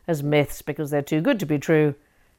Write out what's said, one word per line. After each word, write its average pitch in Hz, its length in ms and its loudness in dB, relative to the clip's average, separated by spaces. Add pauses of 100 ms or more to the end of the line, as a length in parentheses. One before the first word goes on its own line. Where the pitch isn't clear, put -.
as 151 140 -2
myths 147 400 0
because 147 280 -6
they're 147 120 0
too 151 180 -2
good 240 200 2
to 147 60 -4
be 147 120 0
true, 151 360 2 (440)